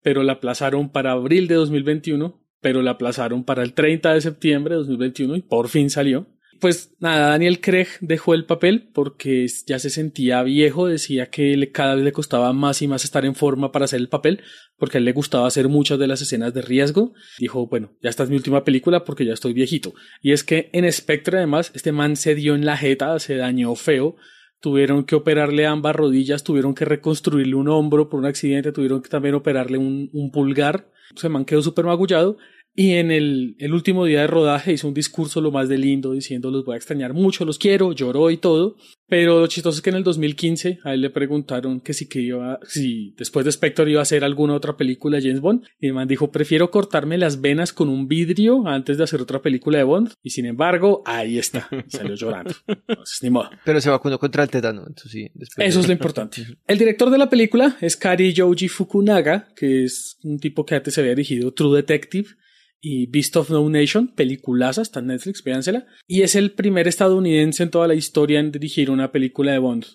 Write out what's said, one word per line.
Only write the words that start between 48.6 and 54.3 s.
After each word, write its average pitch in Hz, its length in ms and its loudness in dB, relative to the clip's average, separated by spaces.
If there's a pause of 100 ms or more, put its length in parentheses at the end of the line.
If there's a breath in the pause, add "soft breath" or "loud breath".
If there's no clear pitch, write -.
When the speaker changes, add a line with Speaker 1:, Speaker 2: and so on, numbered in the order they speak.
Speaker 1:
antes 139 300 -2
de 160 60 2
hacer 151 180 -2
otra 127 220 -6
película 147 340 0
de 139 60 4
Bond". 190 300 2 (100)
Y 127 80 -10
sin 120 160 -6
embargo, 170 580 2
ahí 117 320 -4
está. 120 320 -6 (200)
Salió 104 260 -8
llorando. 104 460 -8
Speaker 2:
<laughs> - 60 -20
Speaker 1:
Entonces, - 540 -8
ni 127 80 -2
modo. 123 220 0 (140)
Speaker 2:
Pero 156 160 2
se 139 100 2
vacunó 135 260 0
contra 143 240 -2